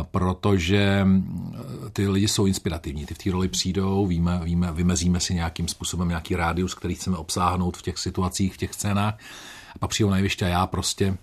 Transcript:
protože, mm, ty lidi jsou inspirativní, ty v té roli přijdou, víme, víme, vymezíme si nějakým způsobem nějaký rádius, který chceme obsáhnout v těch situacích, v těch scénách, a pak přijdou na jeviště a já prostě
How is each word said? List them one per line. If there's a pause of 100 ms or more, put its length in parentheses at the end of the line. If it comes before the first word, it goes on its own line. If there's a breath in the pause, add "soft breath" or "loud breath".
protože,
mm, (360)
ty
lidi
jsou
inspirativní,
ty
v
té
roli
přijdou,
víme,
víme,
vymezíme
si
nějakým
způsobem
nějaký
rádius,
který
chceme
obsáhnout
v
těch
situacích,
v
těch
scénách, (560 loud breath)
a
pak
přijdou
na
jeviště
a
já
prostě